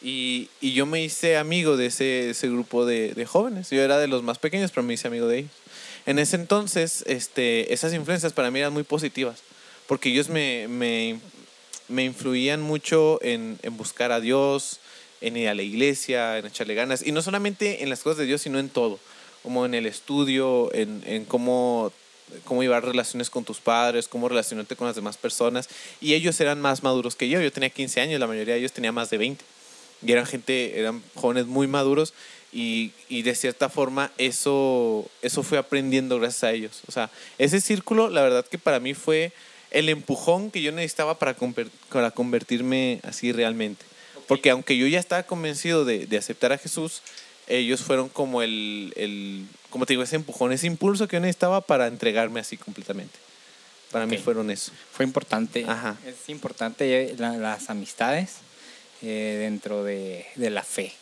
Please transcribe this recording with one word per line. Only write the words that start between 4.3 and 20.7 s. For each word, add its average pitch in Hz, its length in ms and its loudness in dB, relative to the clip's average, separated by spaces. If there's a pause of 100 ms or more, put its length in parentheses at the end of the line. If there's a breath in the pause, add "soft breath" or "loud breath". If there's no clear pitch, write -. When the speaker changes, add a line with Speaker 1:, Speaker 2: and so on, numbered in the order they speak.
Speaker 1:
pequeños, 180 320 0
pero 123 120 -2
me 120 100 -2
hice 113 140 -4
amigo 117 200 0
de 120 120 2
ellos. 147 120 -10 (540 loud breath)
En 139 140 2
ese 151 180 2
entonces, 175 720 0
este, 120 680 0
esas 160 200 0
influencias 165 400 -2
para 127 160 0
mí 131 100 -2
eran 143 140 0
muy 147 100 -2
positivas, 135 560 -2 (480 loud breath)
porque 135 220 0
ellos 139 200 2
me, 131 400 0
me, 117 500 0 (720)
me 131 160 0
influían 131 560 0
mucho 156 600 4
en, 113 400 -2
en 117 140 -6
buscar 120 380 -2
a 117 80 2
Dios, 135 580 2 (400 loud breath)
en 117 160 -4
ir 117 140 0
a 104 40 0
la 101 100 -2
iglesia, 117 720 0
en 104 80 -6
echarle 107 300 -6
ganas. 127 300 -2
Y 151 60 0
no 156 100 0
solamente 202 640 -2
en 139 60 -2
las 127 120 -4
cosas 151 180 -2
de 147 60 0
Dios, 143 160 0
sino 135 180 -4
en 139 100 -4
todo. 113 300 0 (440 loud breath)
Como 123 220 0
en 123 80 -2
el 117 120 -2
estudio, 131 880 2